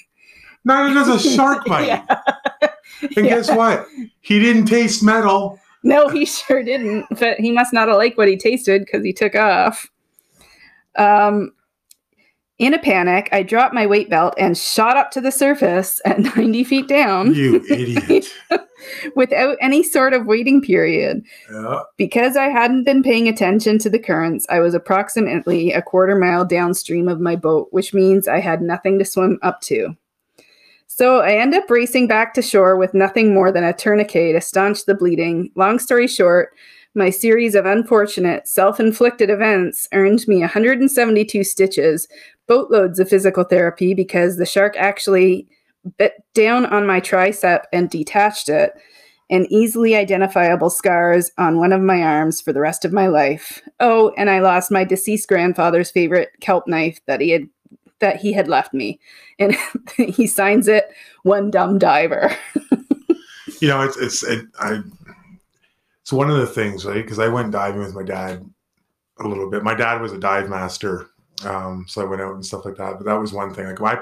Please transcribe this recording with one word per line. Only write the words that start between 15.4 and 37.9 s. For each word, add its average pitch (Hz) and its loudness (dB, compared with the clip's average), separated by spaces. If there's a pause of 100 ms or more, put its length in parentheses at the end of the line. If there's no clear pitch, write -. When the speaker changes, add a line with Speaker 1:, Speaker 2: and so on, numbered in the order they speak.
Speaker 1:
at - 2
<laughs> 233 0
ninety 226 2
feet 269 -2
down. 233 2
Speaker 2:
You 135 2
idiot. - 0 (240)
Speaker 1:
<laughs> - -8
Without 254 0
any 277 2
sort 262 0
of 240 0
waiting 240 2
period. 160 0 (280)
Speaker 2:
Yeah. 113 -8 (160)
Speaker 1:
Because 233 0
I 269 0
hadn't 247 0
been 269 2
paying 233 2
attention 214 2
to 220 -2
the 220 0
currents, 165 -4
I 170 0
was 170 2
approximately 175 -2
a 175 -2
quarter 190 2
mile 180 0
downstream 175 -2
of 165 -2
my 170 -2
boat, 160 0
which 190 -4
means 196 2
I 160 0
had 170 -2
nothing 175 -2
to 190 -2
swim 185 0
up - -4
to. 110 -4 (920)
So 254 2
I 190 2
end 247 2
up 392 0
racing 240 2
back 220 0
to 254 0
shore 190 4
with 185 0
nothing 196 2
more 190 4
than 175 0
a 170 2
tourniquet 202 2
to 170 0
staunch 202 -2
the 196 4
bleeding. 170 -2
Long 202 2
story 240 0
short, 175 2 (460)
my 190 2
series 226 2
of 190 4
unfortunate, 208 0